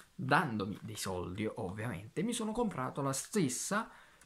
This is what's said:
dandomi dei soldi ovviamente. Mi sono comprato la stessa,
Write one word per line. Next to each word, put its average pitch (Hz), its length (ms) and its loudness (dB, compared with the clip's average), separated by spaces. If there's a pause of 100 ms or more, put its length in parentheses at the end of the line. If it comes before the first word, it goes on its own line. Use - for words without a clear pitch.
(140)
dandomi 127 680 2
dei 110 140 -8
soldi 92 560 -2
ovviamente. 107 680 -4
Mi 233 100 0
sono 220 200 -2
comprato 170 500 0
la 139 100 2
stessa, 196 800 0 (360)